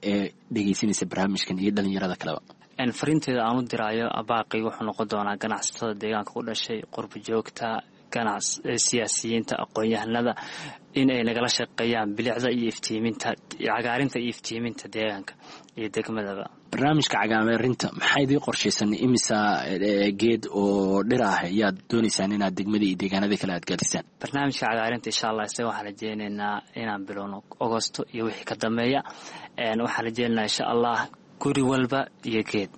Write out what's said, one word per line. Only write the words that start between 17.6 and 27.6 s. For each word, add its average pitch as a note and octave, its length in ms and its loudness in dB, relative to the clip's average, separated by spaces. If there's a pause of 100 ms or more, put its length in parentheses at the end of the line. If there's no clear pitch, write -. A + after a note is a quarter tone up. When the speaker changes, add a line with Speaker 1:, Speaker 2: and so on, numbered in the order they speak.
Speaker 1:
maxaa - 280 2
idin C#3 180 4
qorshaysan? G#2+ 540 0
Imisa, A#2+ 440 4 (260)
ee, G2+ 480 2
geed A2 360 4
oo G2 560 4
dhir B2 200 2
ah F#2+ 200 2
ayaad G2 340 2 (100)
doonaysaan G#2 460 2
inaad G2+ 220 2
degmada G#2 300 2
iyo F#2 120 2
deegaanada G2 400 2
kale - 160 -4
aad F3 120 -6
gaadhisaan? - 400 -2 (120)
Speaker 2:
Barnaamijka C#3 480 -2
cagaarinta, A2+ 440 0
insha - 200 -2
Allah, G#2+ 160 0
isaga A#2 240 -4
waxaan G#2+ 160 -6
rajeynaynaa G#2 680 -4 (200)
inaan G#2+ 300 -4
bilowno G2+ 320 -8 (220)
Agosto A2+ 420 -2 (100)